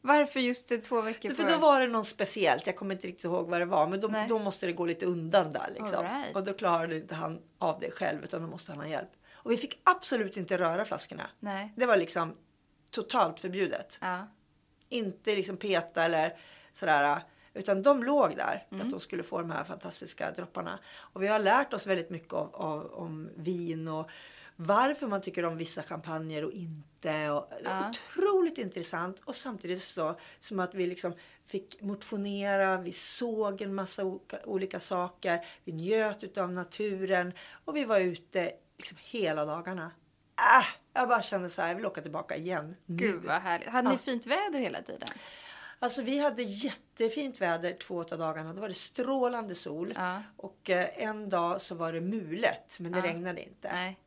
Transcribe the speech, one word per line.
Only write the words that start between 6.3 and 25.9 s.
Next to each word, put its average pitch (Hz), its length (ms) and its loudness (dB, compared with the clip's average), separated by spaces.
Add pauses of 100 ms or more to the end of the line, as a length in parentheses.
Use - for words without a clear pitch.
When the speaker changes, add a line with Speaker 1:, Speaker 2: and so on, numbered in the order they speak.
Speaker 2:
Och 196 80 -2
då 196 80 -2
klarade 170 440 2
inte 160 180 -8
han 165 260 -4 (180)
av 165 220 0
det - 100 -4
själv, - 340 -2
utan 165 180 -6
då 165 60 -6
måste 170 240 -12
han 147 80 -8
ha 151 80 -8
hjälp. 156 200 -4 (260)
Och - 180 -6
vi 233 40 4
fick - 280 -6
absolut 254 520 2
inte 185 220 0
röra 180 260 2
flaskorna. - 420 -8 (140)
Speaker 1:
Nej. 208 360 -6
Speaker 2:
Det 247 100 2
var, 226 100 8
liksom, 170 400 0 (540)
totalt 214 500 2
förbjudet. - 600 -4
Speaker 1:
Ja. 185 260 -4 (600)
Speaker 2:
Inte, 214 480 -2
liksom, 190 200 -2
peta 175 480 2
eller 165 320 2 (360)
sådär, 147 500 4 (320)
utan 196 280 2
de 269 220 6
låg 247 320 6
där - 320 -2
för - 60 -14
Speaker 1:
Mm. 196 120 -4
Speaker 2:
att 254 60 -2
de 185 80 -6
skulle 175 220 -6
få 170 180 -4
de 170 100 -6
här 160 140 -4
fantastiska - 680 -8
dropparna. 175 480 -8 (180)
Och - 260 -10
vi 196 40 2
har 214 120 4
lärt 214 340 4
oss 196 140 -6
väldigt 180 240 0
mycket 165 220 -10
av, - 220 -4
av, 156 400 -6
om 160 420 -8
vin 165 520 -4
och 156 220 -6 (460)
varför 247 500 2
man 202 140 0
tycker 185 240 -4
om 165 120 0
vissa 165 260 -6
champagner 160 640 -6